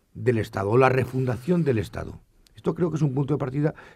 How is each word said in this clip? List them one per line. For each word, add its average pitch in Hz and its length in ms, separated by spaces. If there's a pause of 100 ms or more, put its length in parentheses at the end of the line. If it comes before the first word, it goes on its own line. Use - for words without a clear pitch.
(120)
del 113 260
Estado, 101 320
o 113 60
la 131 120
refundación 131 760
del 131 160
Estado. 85 420 (360)
Esto - 180
creo 165 160
que 156 60
es 147 60
un 135 120
punto 139 200
de 135 40
partida 139 360 (220)